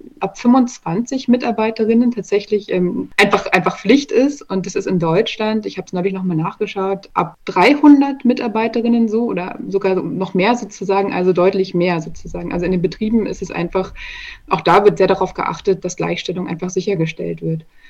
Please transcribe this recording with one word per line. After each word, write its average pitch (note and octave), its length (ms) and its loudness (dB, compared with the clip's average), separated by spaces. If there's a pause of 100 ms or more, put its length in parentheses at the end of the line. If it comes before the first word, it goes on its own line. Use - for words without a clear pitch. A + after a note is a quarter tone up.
(200)
ab F#3+ 180 -6
fünfundzwanzig A#3+ 920 0
Mitarbeiterinnen A3+ 840 2
tatsächlich, G3+ 600 -2
ähm, F3+ 460 -2
einfach, G3+ 300 2
einfach F3+ 300 0
Pflicht C4 340 2
ist. C#4 300 2
Und F#3+ 240 -4
das G3 100 -8
ist G3 120 -4
in F#3 100 0
Deutschland, G#3+ 720 0
ich G3 100 -12
hab's - 160 -12
neulich F#3+ 200 -2
noch F#3+ 100 -6
mal F3+ 140 0
nachgeschaut, G3 760 -4
ab E3 220 -2 (100)
dreihundert C#4 800 6
Mitarbeiterinnen A#3 840 0
so A3 180 0
oder F#3 420 -6
sogar F#3+ 280 0
noch F#3 380 -4
mehr G3 220 2
sozusagen, G3 580 -2
also F3+ 200 2
deutlich F#3+ 420 2
mehr F3 260 0
sozusagen. - 500 -10
Also F3 140 -4
in F3 60 0
den F#3 100 0
Betrieben G#3+ 460 0
ist - 160 -8
es - 80 -10
einfach, F3 420 -4 (560)
auch F3+ 120 0
da F#3 220 4
wird F#3 140 4
sehr F#3+ 100 2
darauf F#3+ 280 -2
geachtet, F3+ 500 -4
dass F3+ 120 -10
Gleichstellung E3+ 500 -6
einfach E3 240 -8
sichergestellt E3+ 720 -4
wird. D#3+ 200 -4 (260)